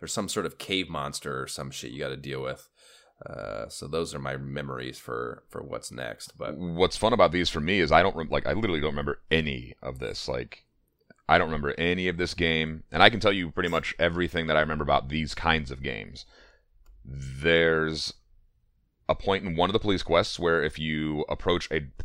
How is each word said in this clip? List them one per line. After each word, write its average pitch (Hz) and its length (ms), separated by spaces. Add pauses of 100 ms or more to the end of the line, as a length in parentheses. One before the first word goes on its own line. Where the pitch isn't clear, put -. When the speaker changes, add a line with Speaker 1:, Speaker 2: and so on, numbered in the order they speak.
Speaker 1:
There's 82 120
some 101 160
sort 90 180
of - 120
cave 92 300
monster 71 540
or 65 40
some 67 240
shit 64 220
you 67 80
gotta 67 160
deal 67 260
with. 65 260 (560)
Uh, 52 440
so - 180
those 80 280
are 73 40
my 67 200
memories 67 600
for, 60 520
for - 120
what's - 300
next. 58 460
But 60 180
Speaker 2:
What's 87 400
fun 107 160
about 92 200
these 87 180
for 80 100
me 87 200
is 78 120
I 80 100
don't 92 140
rem-, 80 140
like, 71 160
I 69 80
literally 90 260
don't 73 100
remember 71 300 (100)
any 67 520
of 67 180
this. 55 260
Like, 64 380 (640)
I 80 100
don't 87 100
remember 73 300
any 90 300
of 87 80
this 87 180
game, 80 560
and 82 120
I 107 80
can 113 100
tell 101 120
you 90 200
pretty 90 160
much 82 300
everything 85 500
that 78 80
I 78 40
remember 76 220
about 69 280
these 76 240
kinds 80 360
of 65 120
games. 53 420 (800)
There's 80 1120 (920)
a - 60
point 98 300
in 92 120
one 87 120
of 98 60
the 110 60
police 98 220
quests 85 360
where 82 240
if 76 160
you 78 500
approach 87 420
a 80 100 (240)